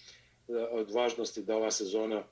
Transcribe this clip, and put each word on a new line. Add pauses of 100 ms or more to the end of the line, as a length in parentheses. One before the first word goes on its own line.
(720)
od
važnosti
da
ova
sezona